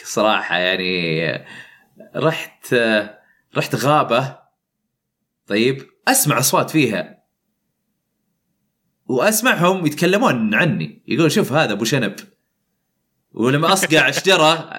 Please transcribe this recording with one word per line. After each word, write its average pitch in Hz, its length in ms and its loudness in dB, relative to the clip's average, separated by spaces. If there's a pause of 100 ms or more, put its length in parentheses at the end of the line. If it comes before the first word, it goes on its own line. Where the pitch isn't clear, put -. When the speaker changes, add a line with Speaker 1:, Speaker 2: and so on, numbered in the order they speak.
Speaker 1:
صراحة 104 540 0
يعني. 90 880 -2 (720)
رحت، - 580 -4
آه، 110 460 0 (380)
رحت - 180 -4
غابة، 135 640 0 (1120)
طيب، 120 340 0 (260)
أسمع 147 320 2
أصوات 143 300 0
فيها. 113 540 -2 (1800)
وأسمعهم 190 800 0
يتكلمون 165 680 0
عني، 107 540 -2
يقول: 147 240 2
"شوف 190 220 0
هذا 135 200 0
أبو 104 120 -4
شنب." 110 300 -2 (1160)
ولما 143 420 0
أصقع 156 380 2
Speaker 2:
<laughs> 139 100 -6
Speaker 1:
شجرة، 165 320 4 (260)